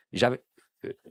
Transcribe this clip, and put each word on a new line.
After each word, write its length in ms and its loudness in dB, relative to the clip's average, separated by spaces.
j'avais, 260 2
euh, 60 -10